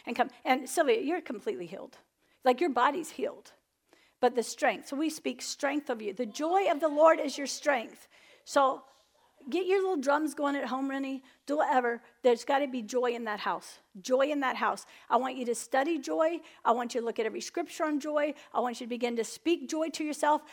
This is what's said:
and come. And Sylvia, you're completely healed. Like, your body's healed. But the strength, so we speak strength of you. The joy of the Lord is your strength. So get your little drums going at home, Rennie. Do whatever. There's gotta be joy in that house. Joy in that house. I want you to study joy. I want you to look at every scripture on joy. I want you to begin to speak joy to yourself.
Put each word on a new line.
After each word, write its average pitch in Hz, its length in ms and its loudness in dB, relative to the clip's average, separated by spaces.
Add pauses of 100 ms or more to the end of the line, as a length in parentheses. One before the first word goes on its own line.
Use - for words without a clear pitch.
and 233 100 -4
come. 226 140 2 (160)
And 262 220 2
Sylvia, 262 340 4
you're 330 180 -2
completely - 460 -8
healed. - 320 -14 (440)
Like, 254 160 4
your 339 120 2
body's 294 400 2
healed. - 420 -8 (680)
But 247 140 4
the 240 80 0
strength, - 460 -2
so 277 80 -8
we 311 140 -2
speak 254 320 -8
strength 285 480 -4
of 233 100 -4
you. 214 140 -6
The 247 120 -4
joy 330 440 0
of 294 100 0
the 330 80 2
Lord 311 320 6
is 302 160 -4
your 285 100 -4
strength. - 640 -4 (380)
So 269 360 2 (680)
get 349 180 -2
your 381 140 4
little 370 160 0
drums 285 380 0
going 285 200 -2
at 269 120 -4
home, 262 240 -4
Rennie. 269 320 -6 (240)
Do 285 100 -2
whatever. 254 460 2 (200)
There's 226 220 6
gotta 285 240 2
be 254 140 -6
joy 240 300 0
in 233 120 -6
that 208 160 -4
house. - 380 -6 (240)
Joy 254 240 4
in 294 140 0
that 247 160 0
house. 208 280 0 (240)
I 247 80 4
want 254 200 0
you 254 100 -4
to 233 80 0
study 277 440 0
joy. 320 420 0 (220)
I 233 100 4
want 240 220 0
you 247 60 0
to 233 60 -4
look 226 120 -4
at 233 60 0
every 220 160 -4
scripture - 440 -6
on 302 160 0
joy. 302 340 -2 (180)
I - 80 0
want 240 200 -4
you 254 60 -10
to 226 40 -12
begin 240 260 -2
to 226 80 0
speak 294 440 -2
joy 320 220 -2
to 311 140 -6
yourself. 302 380 2 (100)